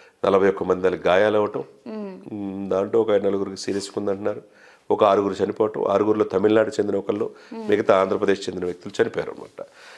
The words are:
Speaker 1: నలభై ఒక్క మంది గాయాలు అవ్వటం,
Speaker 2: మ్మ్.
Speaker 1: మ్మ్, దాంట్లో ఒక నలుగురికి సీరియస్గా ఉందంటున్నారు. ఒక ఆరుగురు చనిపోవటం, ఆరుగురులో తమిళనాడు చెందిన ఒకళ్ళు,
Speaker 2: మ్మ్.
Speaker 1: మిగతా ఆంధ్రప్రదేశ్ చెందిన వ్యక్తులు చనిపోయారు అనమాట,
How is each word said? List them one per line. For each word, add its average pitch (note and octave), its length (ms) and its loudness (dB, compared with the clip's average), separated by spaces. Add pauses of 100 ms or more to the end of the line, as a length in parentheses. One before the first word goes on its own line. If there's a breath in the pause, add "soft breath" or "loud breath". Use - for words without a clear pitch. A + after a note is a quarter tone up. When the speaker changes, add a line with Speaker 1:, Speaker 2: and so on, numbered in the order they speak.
(240 loud breath)
Speaker 1:
నలభై G2 240 4
ఒక్క - 140 0
మంది F#2 260 0
గాయాలు F#2 480 2
అవ్వటం, G#2 280 -2 (220)
Speaker 2:
మ్మ్. G3 480 -12
Speaker 1:
మ్మ్, G2 360 -8
దాంట్లో G2+ 300 0
ఒక G#2+ 100 0
నలుగురికి G2 460 0
సీరియస్గా G2 400 -6
ఉందంటున్నారు. G#2 460 -4 (480 soft breath)
ఒక G#2 140 4
ఆరుగురు G2 400 4
చనిపోవటం, G#2+ 420 -2
ఆరుగురులో G#2 380 2
తమిళనాడు G#2+ 440 2
చెందిన G2+ 280 -2
ఒకళ్ళు, G#2 340 -4 (220 loud breath)
Speaker 2:
మ్మ్. A3 160 -8
Speaker 1:
మిగతా G#2 320 4
ఆంధ్రప్రదేశ్ G2 480 0
చెందిన F#2 160 -6
వ్యక్తులు - 380 -6
చనిపోయారు - 280 -2
అనమాట, - 360 -16 (320 loud breath)